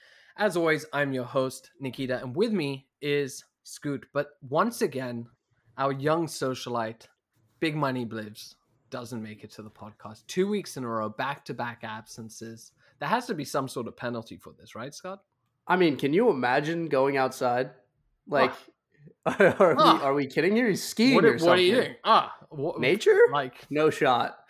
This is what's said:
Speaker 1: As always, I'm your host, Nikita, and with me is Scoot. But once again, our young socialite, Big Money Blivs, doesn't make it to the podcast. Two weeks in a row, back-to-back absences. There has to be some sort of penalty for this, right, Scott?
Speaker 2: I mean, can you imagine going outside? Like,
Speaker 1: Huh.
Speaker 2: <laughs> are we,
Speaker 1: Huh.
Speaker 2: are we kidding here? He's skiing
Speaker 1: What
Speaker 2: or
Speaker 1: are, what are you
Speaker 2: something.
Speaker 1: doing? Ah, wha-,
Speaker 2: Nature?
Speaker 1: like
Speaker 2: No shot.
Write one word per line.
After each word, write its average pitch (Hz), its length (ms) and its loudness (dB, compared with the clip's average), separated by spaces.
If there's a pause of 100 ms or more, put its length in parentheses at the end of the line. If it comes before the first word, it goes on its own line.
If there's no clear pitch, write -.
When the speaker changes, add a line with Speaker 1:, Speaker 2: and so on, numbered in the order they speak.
(360)
Speaker 1:
As 196 200 0
always, 156 360 2
I'm 143 200 -2
your 127 120 -4
host, 131 540 -4
Nikita, 127 420 -6
and 127 140 -10
with 214 180 0
me 139 360 -4 (120)
is 143 440 -4 (180)
Scoot. - 500 -8
But 143 180 -4 (120)
once 170 400 -2
again, 127 460 -6 (500)
our 139 140 0
young 151 340 -2
socialite, 120 800 -6 (540)
Big 156 160 -2
Money 131 280 -2
Blivs, 107 520 -12 (340)
doesn't 120 320 -10
make 107 220 -14
it 104 80 -20
to 107 100 -18
the 107 80 -20
podcast. - 560 -20
Two 185 220 -2
weeks 202 280 -6
in 131 60 -8
a 120 60 -8
row, 110 200 -4
back-to-back 127 760 -8
absences. 113 880 -16 (260)
There 143 100 -6
has 247 180 -2
to - 80 -6
be 147 100 -6
some 135 240 -4
sort 120 180 -10
of - 100 -14
penalty 117 400 -8
for 82 220 -20
this, - 160 -20
right, 131 180 -14
Scott? 190 280 -14 (480)
Speaker 2:
I 180 80 2
mean, 165 200 4
can 143 160 0
you 220 180 4
imagine 151 580 0
going 139 280 2
outside? 127 540 0 (560)
Like, 131 260 2
Speaker 1:
Huh. - 80 -16 (680)
Speaker 2:
<laughs> 160 340 4
are 170 160 6
we, 302 60 4
Speaker 1:
Huh. 196 200 8
Speaker 2:
are 139 120 2
we 143 120 0
kidding 165 300 0
here? 247 120 2
He's - 140 0
skiing 254 340 4
Speaker 1:
What - 100 6
Speaker 2:
or 220 80 6
Speaker 1:
are, - 40 -2
what 175 200 6
are - 20 4
you 185 140 6
Speaker 2:
something. 226 140 4
Speaker 1:
doing? - 160 -14
Ah, 190 300 2 (160)
wha-, 151 280 -6
Speaker 2:
Nature? 214 400 4 (120)
Speaker 1:
like 139 400 -4
Speaker 2:
No 151 200 4
shot. 127 480 2 (120)